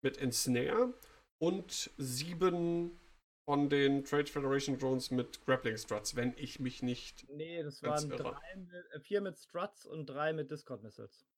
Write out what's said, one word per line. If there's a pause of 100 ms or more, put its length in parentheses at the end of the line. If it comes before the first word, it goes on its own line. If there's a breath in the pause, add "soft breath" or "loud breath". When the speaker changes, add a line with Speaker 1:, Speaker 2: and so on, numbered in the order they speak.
Speaker 1:
mit
Ensnare (480 loud breath)
und
sieben (500)
von
den
Trade
Federation
Drones
mit
Grappling
Struts,
wenn
ich
mich
nicht
Speaker 2:
Nee,
das
Speaker 1:
ganz
Speaker 2:
waren
Speaker 1:
irre.
Speaker 2:
drei
mit, (220)
äh,
vier
mit
Struts
und
drei
mit
Discord
Missiles. (120)